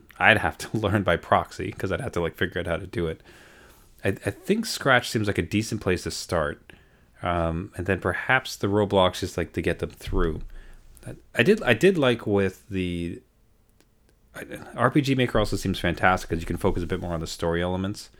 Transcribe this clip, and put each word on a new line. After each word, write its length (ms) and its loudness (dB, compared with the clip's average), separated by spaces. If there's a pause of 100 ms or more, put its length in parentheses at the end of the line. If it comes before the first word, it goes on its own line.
(180)
I'd 200 8
have 200 -2
to 180 -6
<laughs> 0 -
learn 280 2
by 120 4
proxy 560 0
'cause 200 -6
I'd 80 -2
have 120 -8
to, 80 -2
like, 160 -2
figure 240 -2
out 60 -4
how 100 -2
to 100 -8
do 200 -4
it. 140 -6 (840)
I, 40 2 (180)
I 40 -2
think 360 -2
Scratch 440 2
seems 180 0
like 100 0
a 40 2
decent 380 -2
place 240 0
to 60 -6
start. 640 -4 (500)
Um, 540 -2
and 100 -6
then 140 0
perhaps 560 0
the 100 -4
Roblox 560 4
is, 160 -6
like, 160 -4
to 80 -4
get 160 0
them 120 -6
through. 520 -2 (640)
I, 80 -12 (220)
I 60 4
did, 200 4
I 120 4
did 240 4
like 300 2
with 400 0
the, 520 -4 (1120)
I, 100 -12 (320)
R 140 4
P 100 2
G 140 2
Maker 240 2
also 180 0
seems 220 -2
fantastic 520 2
'cause 100 -2
you 60 -6
can 100 -4
focus 260 0
a 40 -4
bit 140 -4
more 140 -6
on 60 -4
the 60 -6
story 360 -2
elements 580 -4